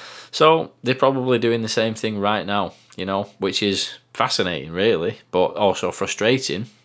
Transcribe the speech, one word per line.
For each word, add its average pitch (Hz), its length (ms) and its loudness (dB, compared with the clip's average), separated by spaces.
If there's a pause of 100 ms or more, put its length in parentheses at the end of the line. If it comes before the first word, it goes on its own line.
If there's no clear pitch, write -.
(300)
So 160 400 2 (140)
they're 127 100 0
probably 127 460 2
doing 117 220 2
the 110 60 -4
same 110 260 0
thing 107 260 -4
right 101 260 0
now, 101 280 -2 (220)
you 92 80 -6
know, 98 200 -2 (160)
which 95 240 -2
is 95 340 -2 (160)
fascinating, 87 560 -2
really, 95 480 0 (140)
but 90 140 4 (100)
also 95 340 2
frustrating. 104 760 -2 (180)